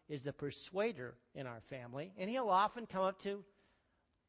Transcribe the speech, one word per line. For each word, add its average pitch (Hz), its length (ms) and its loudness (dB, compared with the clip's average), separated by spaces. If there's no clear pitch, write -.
is 143 140 -6
the 139 100 -2
persuader 147 800 -2
in 131 140 -6
our 117 140 -8
family, 135 560 -8
and 185 120 -2
he'll 240 200 0
often 202 360 6
come 190 180 0
up 190 160 2
to 202 240 -4